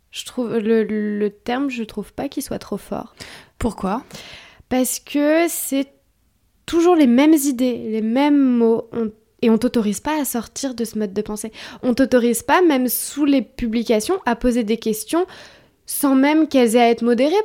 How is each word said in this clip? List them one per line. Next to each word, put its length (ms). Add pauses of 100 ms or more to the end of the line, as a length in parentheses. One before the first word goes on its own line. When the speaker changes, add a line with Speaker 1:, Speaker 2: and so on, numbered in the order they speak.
(100)
Speaker 1:
Je 160
trouve, 320
le, 260
le 460
terme, 400
je 120
trouve 300
pas 160
qu'il 140
soit 160
trop 180
fort. 380 (420)
Speaker 2:
Pourquoi ? 480 (640)
Speaker 1:
Parce 320
que 480
c'est 400 (760)
toujours 300
les 120
mêmes 280
idées, 440 (100)
les 140
mêmes 360
mots, 540
on... 180 (300)
et 80
on 80
t'autorise 440
pas 200
à 60
sortir 480
de 100
ce 140
mode 160
de 80
pensée. 280 (320)
On 120
t'autorise 480
pas, 180
même 280
sous 360
les 180
publications, 840
à 100
poser 280
des 120
questions 500 (600)
sans 280
même 320
qu'elles 300
aient 40
à 100
être 120
modérées, 320 (100)